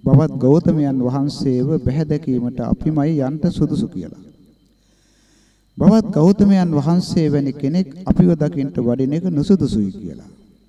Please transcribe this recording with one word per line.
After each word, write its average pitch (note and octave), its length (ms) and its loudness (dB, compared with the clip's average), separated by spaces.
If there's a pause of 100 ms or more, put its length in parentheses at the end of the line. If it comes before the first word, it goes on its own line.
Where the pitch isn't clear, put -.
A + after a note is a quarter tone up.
බවත් C3+ 360 2
ගෞතමයන් C#3+ 640 2
වහන්සේව C3+ 680 -2 (100)
බැහැ C3 260 -2
දැකීමට B2+ 560 -4
අපිමයි D3+ 580 -2
යන්න C#3 300 -4
සුදුසු - 400 -2
කියලා. - 340 -14 (1600)
බවත් G#3+ 320 4
ගෞතමයන් F#3+ 600 4
වහන්සේ D#3+ 560 0
වැනි C#3 240 -2
කෙනෙක් D3+ 360 -2 (140)
අපිව F3 320 2
දකින්නට D3 440 -4
වඩින B2+ 340 -2
එක E3+ 140 -4
නුසුදුසුයි C#3+ 680 0
කියලා. - 380 -16 (380)